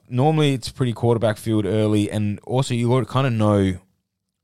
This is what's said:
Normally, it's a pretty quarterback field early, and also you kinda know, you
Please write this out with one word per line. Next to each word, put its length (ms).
Normally, 460
it's 140
a 60
pretty 200
quarterback 440
field 280
early, 460
and 300
also 340
you 300
kinda 260
know, 260
you 220